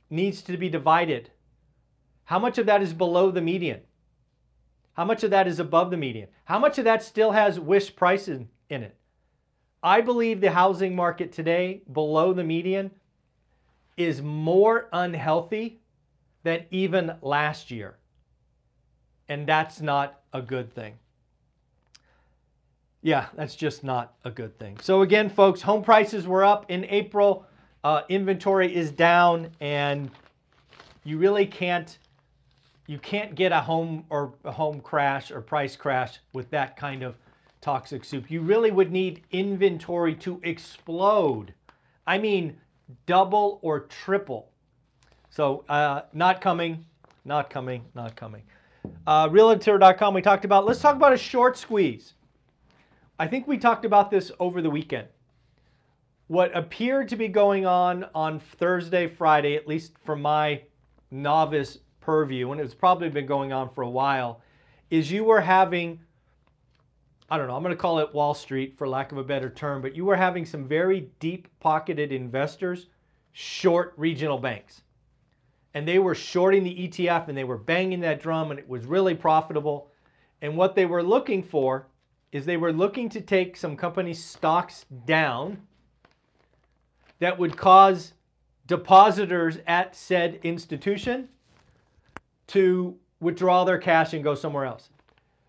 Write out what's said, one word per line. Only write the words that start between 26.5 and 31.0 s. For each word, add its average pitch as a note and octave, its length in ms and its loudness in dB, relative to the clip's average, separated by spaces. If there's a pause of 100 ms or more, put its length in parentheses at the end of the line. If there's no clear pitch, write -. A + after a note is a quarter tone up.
in F3+ 160 -6
April. G3+ 600 0 (380)
Uh, D3+ 240 0
inventory F#3+ 680 0
is E3+ 160 -2
down, E3+ 600 4 (100)
and C#3+ 500 -4 (920)